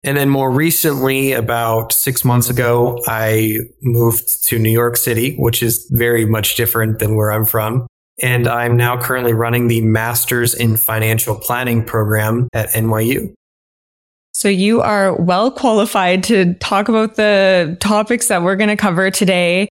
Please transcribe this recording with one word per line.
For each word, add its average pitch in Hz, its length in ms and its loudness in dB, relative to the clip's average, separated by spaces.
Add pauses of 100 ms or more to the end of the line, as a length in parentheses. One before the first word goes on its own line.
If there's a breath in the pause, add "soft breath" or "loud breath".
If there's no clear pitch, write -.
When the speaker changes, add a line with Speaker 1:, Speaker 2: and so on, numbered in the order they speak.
Speaker 1:
And 139 140 -2
then 139 120 2
more 135 220 2
recently, 135 800 0
about 117 600 -2
six - 320 -2
months 123 260 2
ago, 120 560 0
I 110 520 0 (220)
moved 117 680 0
to 117 100 0
New 110 120 2
York 120 260 2
City, 120 400 -2
which 117 260 0
is 117 300 -2
very 120 320 2
much 107 320 -2
different 110 420 0
than 107 160 0
where 107 160 0
I'm 107 140 -2
from. 113 420 -2 (360)
And 120 260 0
I'm 120 280 0
now 120 240 0
currently 127 320 -2
running 117 360 0
the 113 120 2
Masters 113 720 0
in 113 240 0
Financial 110 600 -2
Planning 120 480 -2
program 110 680 0
at 110 220 -4
N 113 160 0
Y 110 120 0
U. 135 320 -2 (1000)
Speaker 2:
So - 140 -2
you 202 340 2
are 196 320 2
well 185 380 2
qualified 196 720 0
to 185 300 2
talk 202 340 -2
about 220 260 0
the 190 680 2
topics 214 460 0
that 180 160 0
we're 190 140 0
gonna 208 200 0
cover 190 360 0
today. 180 600 0